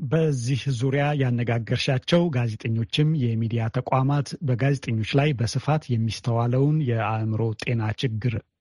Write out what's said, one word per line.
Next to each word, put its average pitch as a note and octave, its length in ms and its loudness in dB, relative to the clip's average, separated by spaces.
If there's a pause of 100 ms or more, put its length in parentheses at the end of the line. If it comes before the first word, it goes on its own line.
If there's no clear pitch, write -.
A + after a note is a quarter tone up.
በዚህ C#3 540 2 (140)
ዙሪያ C3+ 320 0 (120)
ያነጋገርሻቸው A#2+ 1120 2
ጋዜጠኞችም A2+ 880 0
የሚዲያ A2+ 460 0 (100)
ተቋማት C3+ 560 0 (140)
በጋዜጠኞች B2 720 0
ላይ C#3+ 180 4
በስፋት B2+ 520 -2
የሚስተዋለውን A#2+ 1000 0
የአእምሮ A2 580 0 (160)
ጤና A2+ 380 -2
ችግር A2 380 -2 (260)